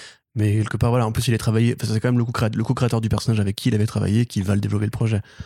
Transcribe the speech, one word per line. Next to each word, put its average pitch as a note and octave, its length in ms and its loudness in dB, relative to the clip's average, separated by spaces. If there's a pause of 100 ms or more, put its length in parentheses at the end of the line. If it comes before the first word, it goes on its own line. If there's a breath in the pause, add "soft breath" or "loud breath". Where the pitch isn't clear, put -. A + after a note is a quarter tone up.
(360 loud breath)
Mais G#2 180 2
quelque A2 240 0
part, A#2 140 2
voilà, A#2+ 160 2
en A2 40 -2
plus, A#2 160 -2
il A#2 60 4
a A2 60 2
travaillé, A#2 360 2
enfin, A2 160 -4
c'est A2 80 0
quand B2 100 0
même B2 100 2
le A#2 40 2
co-créa-, A2+ 320 -2
le A2 80 0
co-créateur A#2+ 380 0
du A2 80 -2
personnage G#2+ 300 0
avec G2+ 160 -2
qui - 140 -2
il A2 60 4
avait G#2 120 2
travaillé G#2+ 400 0
qui G2+ 160 -2
va G2 100 0
le G2+ 80 0
développer G#2 240 -2
le G#2+ 60 -2
projet. A2 300 0 (240 loud breath)